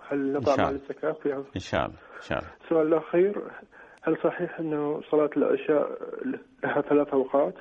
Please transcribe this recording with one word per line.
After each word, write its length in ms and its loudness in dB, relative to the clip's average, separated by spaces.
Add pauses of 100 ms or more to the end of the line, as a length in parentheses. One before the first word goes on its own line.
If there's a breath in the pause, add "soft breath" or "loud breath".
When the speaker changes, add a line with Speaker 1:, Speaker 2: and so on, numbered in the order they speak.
Speaker 1:
هل 80 -2
Speaker 2:
إن 160 0
Speaker 1:
نضع 220 2
Speaker 2:
شاء 100 4
Speaker 1:
مال 100 0
Speaker 2:
الله. 80 -8
Speaker 1:
الزكاة 280 -4
فيها؟ 320 -4 (120)
Speaker 2:
إن 40 -6
شاء 260 0
الله، 120 -8 (200)
إن 40 -18
شاء 180 -4
الله. 120 -10 (120)
Speaker 1:
السؤال 240 2
الأخير، 540 2 (680 loud breath)
هل 160 2
صحيح 360 -2
أنه 420 -2 (100)
صلاة 260 4
العشاء 600 2 (640)
لها 180 0
ثلاث 260 4
أوقات، 540 2